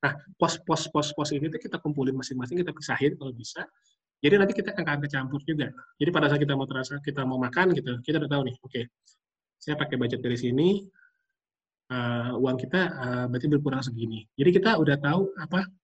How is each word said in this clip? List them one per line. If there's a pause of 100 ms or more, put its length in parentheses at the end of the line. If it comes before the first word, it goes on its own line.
Nah, (160)
pos-pos,
pos-pos
ini
tuh
kita
kumpulin
masing-masing,
kita
pisahin
kalau
bisa. (640)
Jadi
nanti
kita
akan
kecampur
juga. (320)
Jadi
pada
saat
kita
mau
terasa,
kita
mau
makan
gitu,
kita
udah
tahu
nih,
oke, (760)
saya
pakai
budget
dari
sini, (1120)
eh,
uang
kita,
eh,
berarti
berkurang
segini.
Jadi
kita
udah
tahu
apa (240)